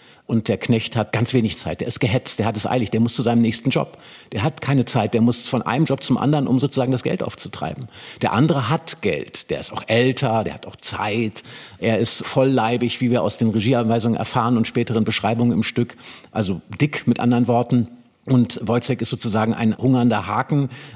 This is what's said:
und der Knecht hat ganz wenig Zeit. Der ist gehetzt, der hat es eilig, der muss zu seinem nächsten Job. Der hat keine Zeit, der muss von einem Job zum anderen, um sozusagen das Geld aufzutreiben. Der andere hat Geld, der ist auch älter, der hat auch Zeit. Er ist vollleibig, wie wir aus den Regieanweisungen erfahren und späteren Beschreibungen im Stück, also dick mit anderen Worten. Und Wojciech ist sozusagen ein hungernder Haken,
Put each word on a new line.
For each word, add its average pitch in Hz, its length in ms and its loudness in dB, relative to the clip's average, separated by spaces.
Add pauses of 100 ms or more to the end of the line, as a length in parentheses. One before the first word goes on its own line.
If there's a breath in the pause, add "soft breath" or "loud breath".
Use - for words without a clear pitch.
(280 soft breath)
und 113 200 0
der 104 100 2
Knecht - 380 0
hat 107 160 -2
ganz 117 220 0
wenig 113 240 2
Zeit. - 240 -6
Der - 60 -4
ist - 120 0
gehetzt, 120 400 0
der 104 60 0
hat 110 100 -2
es 110 100 -2
eilig, 120 260 0
der 113 100 2
muss 117 140 2
zu 139 60 -2
seinem 117 200 2
nächsten 113 280 0
Job. - 280 -2 (340 loud breath)
Der 104 120 -2
hat 156 180 -2
keine 139 240 2
Zeit, 113 280 0
der 110 80 4
muss 120 260 2
von 120 140 -2
einem 143 240 0
Job 139 180 -2
zum 131 140 2
anderen, 139 300 2
um 131 120 4
sozusagen 131 320 0
das 120 120 0
Geld - 200 -2
aufzutreiben. - 640 -8 (340 loud breath)
Der 117 100 0
andere 135 380 2
hat - 320 -4
Geld, - 480 -4
der 76 100 -4
ist - 140 -8
auch - 140 -10
älter, 120 580 2
der 71 80 -6
hat - 140 -16
auch - 100 -16
Zeit. 107 640 -4 (360 loud breath)
Er 110 200 0
ist - 260 0
vollleibig, 123 760 0
wie 120 100 2
wir 113 120 2
aus 104 160 -2
den 113 100 2
Regieanweisungen 113 680 2
erfahren 120 380 0
und 113 120 2
späteren 113 360 0
Beschreibungen 117 480 0
im 98 120 2
Stück, - 340 -4 (340 loud breath)
also 95 300 -2 (180)
dick - 280 -2
mit 120 120 2
anderen 120 300 2
Worten. 120 400 2 (340)
Und 123 380 2
Wojciech 117 400 0
ist 117 80 -4
sozusagen 110 460 0
ein 110 200 0
hungernder 120 520 2
Haken, 131 420 0 (260 loud breath)